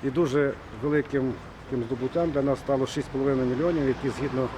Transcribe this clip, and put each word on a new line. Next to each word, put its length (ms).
І 60
дуже 420
великим 500
таким 200
здобуттям 460
для 120
нас 160
стало 280
шість 200
з 40
половиною 380
мільйонів, 400
які 200
згідно 400